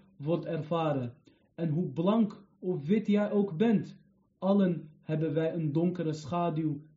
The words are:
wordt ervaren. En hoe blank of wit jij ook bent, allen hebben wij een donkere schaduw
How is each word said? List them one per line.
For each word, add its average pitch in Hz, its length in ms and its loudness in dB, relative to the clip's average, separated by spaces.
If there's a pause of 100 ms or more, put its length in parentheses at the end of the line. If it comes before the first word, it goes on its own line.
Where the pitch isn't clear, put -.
(160)
wordt 156 300 -2
ervaren. 151 680 -2 (420)
En 170 140 -2
hoe 151 180 0
blank 196 560 0 (160)
of 160 260 -4
wit 208 220 2
jij 208 240 2
ook 202 260 0
bent, 214 400 2 (420)
allen 185 500 2 (120)
hebben 156 320 -2
wij 160 200 0
een 156 180 -2
donkere 165 420 0
schaduw 160 680 -2 (160)